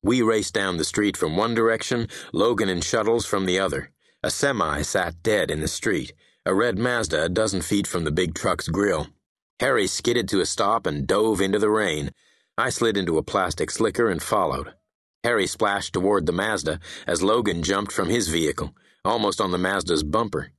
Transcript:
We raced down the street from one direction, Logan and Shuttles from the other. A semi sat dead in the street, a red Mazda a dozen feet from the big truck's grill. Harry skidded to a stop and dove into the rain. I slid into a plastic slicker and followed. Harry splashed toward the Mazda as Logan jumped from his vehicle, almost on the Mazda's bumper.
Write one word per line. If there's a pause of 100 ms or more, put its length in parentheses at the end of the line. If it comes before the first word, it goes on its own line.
We
raced
down
the
street
from
one
direction, (260)
Logan
and
Shuttles
from
the
other. (320)
A
semi
sat
dead
in
the
street, (320)
a
red
Mazda
a
dozen
feet
from
the
big
truck's
grill. (500)
Harry
skidded
to
a
stop
and
dove
into
the
rain. (460)
I
slid
into
a
plastic
slicker
and
followed. (500)
Harry
splashed
toward
the
Mazda (260)
as
Logan
jumped
from
his
vehicle, (320)
almost
on
the
Mazda's
bumper.